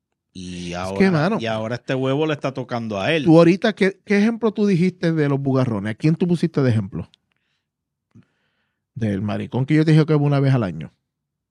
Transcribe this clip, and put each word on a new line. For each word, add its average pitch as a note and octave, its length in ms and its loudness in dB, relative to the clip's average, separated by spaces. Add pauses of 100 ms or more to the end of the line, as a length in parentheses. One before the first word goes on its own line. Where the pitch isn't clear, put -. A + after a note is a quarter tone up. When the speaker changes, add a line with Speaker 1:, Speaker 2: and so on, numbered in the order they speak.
(340)
Speaker 1:
Y F2+ 380 -10
Speaker 2:
Es E2+ 40 -10
Speaker 1:
ahora, G2 240 -6
Speaker 2:
que, F#3+ 100 4
mano, F3 300 0
Speaker 1:
y A2 60 -6
ahora A2 300 -4
este C3+ 200 -6
huevo C3+ 320 0
le D#3 60 -2
está C#3+ 200 -6
tocando A2+ 460 -6
a A2+ 140 0
él. D#3 100 -2
Speaker 2:
tú D#3+ 140 6
ahorita, F3+ 360 4
¿qué, - 300 -2
qué G3+ 140 0
ejemplo A3 340 0
tú G#3 160 0
dijiste F3+ 460 0
de D3+ 160 0
los C#3 100 0
bugarrones? A#2+ 520 -2
¿A G#2+ 40 -8
quién D#3 200 2
tú F#3 120 0
pusiste E3+ 340 0
de B2+ 100 2
ejemplo? F#2+ 380 -4 (1900)
Del G#2 260 -2
maricón G#2 440 -4
que D#3 100 0
yo D#3 100 4
te E3 60 2
dije D#3 140 6
que D3+ 100 0
una C#3+ 260 2
vez C3+ 120 2
al B2 100 2
año. D#2+ 280 -8 (600)